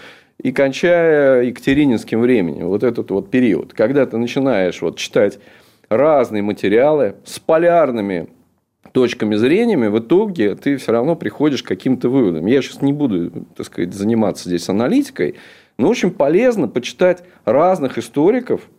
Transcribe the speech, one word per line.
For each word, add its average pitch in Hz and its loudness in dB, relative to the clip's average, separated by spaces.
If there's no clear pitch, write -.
и 131 -4
кончая 143 2
екатерининским 123 0
временем. 92 0
Вот 101 -2
этот 117 -2
вот 95 -4
период, 117 0
когда 127 2
ты 120 -8
начинаешь 117 -2
вот 80 -6
читать - -2
разные 120 0
материалы 107 0
с - -16
полярными 131 0
точками 117 0
зрения, 180 2
в 107 2
итоге 160 0
ты 143 -4
все 120 -4
равно 131 0
приходишь 135 -2
к - -18
каким-то 123 -2
выводам. 95 0
Я 127 2
щас - -10
не 139 0
буду, 104 -2
так - -12
сказать, 98 -8
заниматься 101 -2
здесь 87 -4
аналитикой, 113 -2
но 127 2
очень 220 0
полезно 175 2
почитать 175 -2
разных 147 0
историков, 151 0